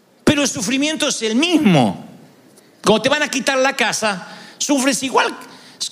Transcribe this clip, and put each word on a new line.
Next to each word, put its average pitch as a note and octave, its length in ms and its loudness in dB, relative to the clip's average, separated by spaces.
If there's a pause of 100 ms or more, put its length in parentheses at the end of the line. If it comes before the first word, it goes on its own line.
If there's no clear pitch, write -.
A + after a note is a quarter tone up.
(240)
Pero C#4+ 180 4
el C#4 60 2
sufrimiento C#4 600 -2
es - 140 -4
el A3 140 -2
mismo. G#3+ 720 2 (760)
Cuando G#3+ 180 2
te B3+ 80 0
van D4 140 0
a C#4+ 60 -4
quitar C4+ 280 -2
la C4 180 0
casa, G3+ 520 -4 (300)
sufres C4+ 460 0
igual C4+ 300 0 (580)